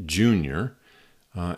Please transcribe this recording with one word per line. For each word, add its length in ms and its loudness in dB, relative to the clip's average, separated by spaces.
junior, 720 0
uh, 240 -6